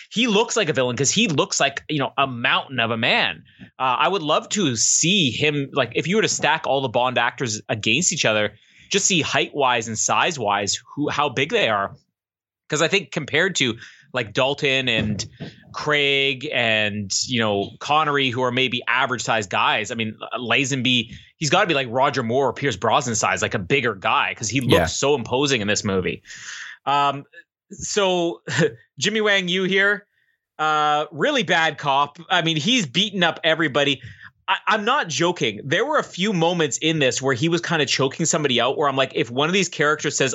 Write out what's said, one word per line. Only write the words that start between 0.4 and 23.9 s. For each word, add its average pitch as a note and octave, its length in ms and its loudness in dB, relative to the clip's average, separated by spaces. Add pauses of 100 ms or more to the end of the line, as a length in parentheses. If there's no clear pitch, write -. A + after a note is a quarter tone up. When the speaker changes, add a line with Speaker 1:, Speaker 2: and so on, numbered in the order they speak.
Speaker 1:
like G3+ 140 0
a D#3 40 -2
villain B2+ 220 0
'cause - 160 0
he A3+ 160 2
looks D3+ 320 0
like, C#3 300 -2
you D3+ 100 -2
know, C3 180 -4
a C#3+ 100 4
mountain C3 520 -2
of A2+ 120 0
a A#2 60 -2
man. C3 460 0 (360)
Uh, C3 200 0
I D3 80 4
would F#3 140 0
love E3 280 0
to D#3+ 260 0
see D#3+ 560 2
him, D3 420 0
like, B2 220 0
if D#3+ 120 -2
you F3+ 80 0
were A3 60 4
to D#3+ 80 0
stack D#3 380 0
all C3+ 140 0
the C3+ 80 -2
Bond B2 280 0
actors A#2+ 520 -2
against A#2+ 440 0
each D3 100 -4
other, G#2+ 300 2 (360)
just F#3+ 160 0
see F3 140 2
height-wise B2+ 720 0
and A2 100 -6
size-wise A2 800 0 (160)
who, C#3+ 140 -2
how C#3+ 180 0
big C3+ 220 -2
they G3+ 180 0
are. G2+ 260 0 (760)
'Cause D3+ 120 0
I D#3+ 60 4
think F3+ 240 -2
compared E3+ 460 -2
to, A#2+ 180 0 (380)
like, A#2 200 -4
Dalton C3+ 540 0
and G#2+ 380 0 (480)
Craig C#3 800 0
and, G#2+ 580 0 (140)
you B2 160 -2
know, G2+ 380 0
Connery, D3 500 2
who A#2+ 120 -2
are B2+ 100 2
maybe B2 360 0
average-sized A#2+ 640 0
guys, A2 420 0
I A#2+ 40 -6
mean, A2 200 -4 (220)
Lazenby, B2 760 0 (240)
he's D#3 140 -4
gotta F#3+ 180 4
be, E3 60 0
like, C3+ 160 0
Roger C3 340 2
Moore B2+ 240 2
or A2+ 60 0
Pierce C3+ 240 -2
Brosnan A#2 380 0
size, F#2+ 260 0
like, G#2 120 -2
a A2+ 60 -2
bigger A2+ 340 0